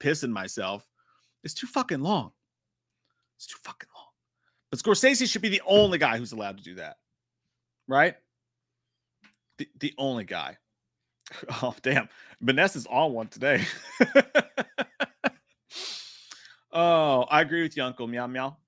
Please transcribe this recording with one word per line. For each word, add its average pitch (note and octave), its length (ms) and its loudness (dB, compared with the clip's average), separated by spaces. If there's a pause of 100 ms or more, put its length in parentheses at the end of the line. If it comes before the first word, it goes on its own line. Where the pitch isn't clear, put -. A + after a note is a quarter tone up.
pissing D3 300 -2
myself, G2 580 -6 (540)
it's D#3+ 100 -12
too - 140 -10
fucking B3 340 -4
long. D3+ 320 -2 (1040)
It's - 100 -20
too - 160 -18
fucking - 320 -20
long. - 120 -20 (640)
But - 100 -6
Scorsese B3+ 500 4
should F#3 120 -4
be G#3+ 80 -2
the F#3+ 160 0
only G3 320 6
guy C3 180 2
who's A#2 160 -8
allowed G2+ 240 -8
to G2 80 -20
do F2 120 -18
that. D#2+ 200 -14 (880)
Right? D3 280 4 (1400)
The, - 100 -12 (100)
the C#3+ 200 -6
only B2+ 260 -4
guy. E2 380 -8
<laughs> - 40 -20 (960)
Oh, B2 200 -4
damn. C3 260 0 (320)
Vanessa's C3+ 460 2
on C#3+ 260 0
one A2+ 160 -8
today. B2 360 0 (360)
<laughs> G#3 40 8 (2750)
Oh, D#3 540 4
I D3+ 100 6
agree E3 220 0
with D3+ 140 -4
you, C#3 80 -2
Uncle B2+ 240 -8
Meow A#2+ 180 -6
Meow. C3 300 -8 (120)